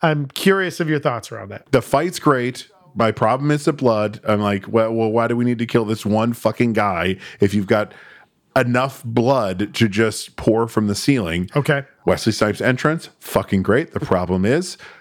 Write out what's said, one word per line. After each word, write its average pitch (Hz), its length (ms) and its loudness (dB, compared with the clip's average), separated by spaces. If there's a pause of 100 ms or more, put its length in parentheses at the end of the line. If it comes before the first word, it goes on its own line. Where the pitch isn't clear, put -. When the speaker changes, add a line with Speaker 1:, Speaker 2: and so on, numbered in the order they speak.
Speaker 1:
I'm 151 240 2
curious 190 540 0
of 165 100 -2
your 151 100 0
thoughts 123 320 -4
around 107 180 -12
that. - 220 -10
Speaker 2:
The 127 120 4
fight's 170 340 0
great. 127 500 0 (280)
My 113 160 2
problem 131 400 0
is 147 140 0
the 160 80 2
blood. 110 540 0
I'm 104 140 2
like, 101 260 -2
"Well, 113 240 2
well, 113 200 0
why 117 160 0
do 120 80 0
we 120 100 0
need 123 140 -2
to 117 80 -4
kill 117 180 0
this 107 180 -4
one 110 300 0
fucking 113 400 0
guy 95 440 0 (220)
if 98 140 2
you've 101 140 -2
got 104 260 0 (640)
enough 123 500 0
blood 113 680 0
to 117 120 2
just 104 480 -2
pour 113 320 2
from 110 200 0
the 101 80 0
ceiling?" 90 600 0
Speaker 1:
Okay. 143 280 0 (240)
Speaker 2:
Wesley 90 260 2
Snipes' 107 260 0
entrance, 127 500 -2 (100)
fucking - 420 -2
great. 117 300 0
The - 80 -6
problem 92 460 0
is 151 320 0 (240)